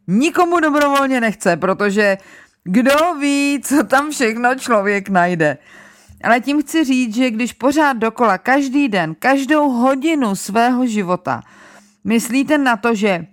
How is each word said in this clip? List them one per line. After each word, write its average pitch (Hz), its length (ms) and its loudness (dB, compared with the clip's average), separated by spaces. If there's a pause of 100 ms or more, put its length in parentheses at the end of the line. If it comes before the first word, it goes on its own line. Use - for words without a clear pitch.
nikomu 330 540 2
dobrovolně 277 600 0
nechce, 202 360 -2
protože 196 640 0 (460)
kdo 277 560 2
ví, 285 440 0
co 277 200 0
tam 285 260 0
všechno 247 440 -2
člověk 208 540 -2
najde. 175 500 0 (640)
Ale 233 160 2
tím 285 220 -2
chci 320 220 -2
říct, 254 300 -2
že 254 160 0
když 220 220 -4
pořád 285 400 0
dokola, 220 460 0
každý 277 500 0
den, 170 300 -2
každou 277 520 2
hodinu 254 680 0
svého 240 500 0
života 180 560 -4 (640)
myslíte 254 540 0
na 262 180 0
to, 233 180 -2
že 190 380 -2